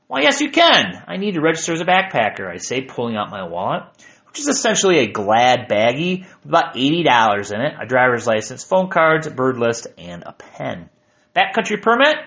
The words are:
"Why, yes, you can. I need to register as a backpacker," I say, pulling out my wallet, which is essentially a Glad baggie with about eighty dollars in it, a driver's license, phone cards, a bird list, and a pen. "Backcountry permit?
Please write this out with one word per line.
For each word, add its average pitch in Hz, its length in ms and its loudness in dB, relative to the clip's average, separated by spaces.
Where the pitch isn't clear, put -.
"Why, - 140 -4
yes, 277 180 2
you 294 100 -4
can. 302 560 2
I 180 120 -8
need 202 160 -4
to 160 60 -4
register 160 320 0
as 165 80 -2
a 175 40 -6
backpacker," 147 680 0
I 87 60 -10
say, 123 240 -6
pulling 120 360 -6
out 104 140 -6
my 98 160 -10
wallet, 101 360 -4
which - 120 -14
is 285 80 -4
essentially 196 520 2
a 107 120 0
Glad 113 560 2
baggie 131 520 0
with - 260 -20
about 156 300 0
eighty 147 260 0
dollars 110 500 2
in 104 80 -4
it, 151 180 -4
a 110 80 -10
driver's 123 400 2
license, 113 380 -2
phone 185 240 0
cards, 160 380 2
a 151 40 -10
bird 127 280 0
list, 117 300 -2
and 87 260 -14
a - 80 -16
pen. 113 560 -12
"Backcountry 196 480 -2
permit? 269 340 4